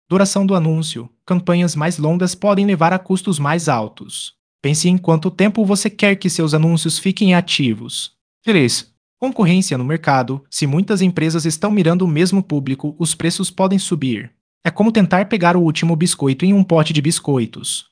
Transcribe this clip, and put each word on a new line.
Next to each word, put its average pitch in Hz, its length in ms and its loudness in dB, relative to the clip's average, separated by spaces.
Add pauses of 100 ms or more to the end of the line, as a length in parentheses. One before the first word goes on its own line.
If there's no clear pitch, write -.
duração 196 380 0
do 196 80 0
anúncio. 160 560 -2 (160)
Campanhas 180 500 0
mais 160 220 -2
longas 175 360 0
podem 202 300 0
levar 175 300 2
a 185 40 -2
custos 185 400 -2
mais 156 300 -2
altos. - 640 -6 (300)
Pense 156 260 0
em 180 80 4
quanto 170 340 0
tempo 214 320 0
você 202 280 0
quer 202 260 0
que 190 140 -2
seus 156 240 -2
anúncios 160 440 2
fiquem 190 360 2
ativos. 127 800 -2 (300)
Três, 156 480 0 (280)
concorrência 185 600 0
no 123 60 -4
mercado. 135 640 -2
Se - 160 -4
muitas 180 340 0
empresas 160 460 0
estão 165 240 -2
mirando 180 340 2
o 175 40 0
mesmo 180 340 2
público, 143 560 -4
os 165 160 -2
preços 170 360 -4
podem 190 280 0
subir. 127 520 -4 (340)
É 170 60 2
como 220 220 2
tentar 196 340 2
pegar 175 300 2
o 180 60 2
último 165 340 0
biscoito 147 480 0
em 196 80 4
um 196 100 4
pote 160 300 2
de 151 80 2
biscoitos. 131 920 -4